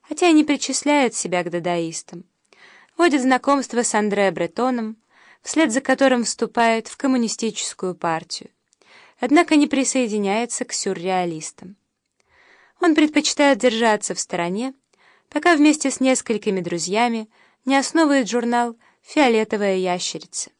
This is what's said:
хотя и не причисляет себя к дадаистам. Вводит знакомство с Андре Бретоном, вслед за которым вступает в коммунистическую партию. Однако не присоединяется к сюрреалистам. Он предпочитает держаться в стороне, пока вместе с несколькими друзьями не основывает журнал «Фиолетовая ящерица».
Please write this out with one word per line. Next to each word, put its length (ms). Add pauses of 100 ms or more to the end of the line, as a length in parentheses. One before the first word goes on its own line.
хотя 280
и 40
не 120
причисляет 680
себя 300
к 60
дадаистам. 720 (720)
Вводит 260
знакомство 600
с 120
Андре 360
Бретоном, 640 (460)
вслед 300
за 80
которым 440
вступает 640
в 80
коммунистическую 1000
партию. 560 (720)
Однако 360
не 100
присоединяется 1000
к 80
сюрреалистам. 1040 (1040)
Он 140
предпочитает 640
держаться 560
в 60
стороне, 540 (540)
пока 280
вместе 340
с 100
несколькими 600
друзьями 680 (360)
не 120
основывает 520
журнал 480 (260)
«Фиолетовая 720
ящерица». 840